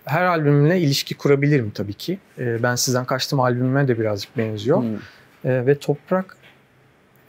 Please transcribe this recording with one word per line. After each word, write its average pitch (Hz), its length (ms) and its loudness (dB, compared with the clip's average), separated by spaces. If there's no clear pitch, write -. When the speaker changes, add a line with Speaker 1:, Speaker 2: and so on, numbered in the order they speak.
Speaker 1:
her 151 200 -2
albümle 156 560 4
ilişki 139 360 -2
kurabilirim 139 580 2
tabii 101 200 -6
ki. 190 240 -8
E, 117 240 -4
Ben 123 120 2
Sizden 123 300 -2
Kaçtım 135 360 -2
albümüme 127 480 2
de 120 100 0
birazcık 107 380 -4
benziyor. 110 460 -2
Speaker 2:
Hmm. 113 120 -4
Speaker 1:
E, 127 160 0
Ve 143 120 4
Toprak, 185 580 -4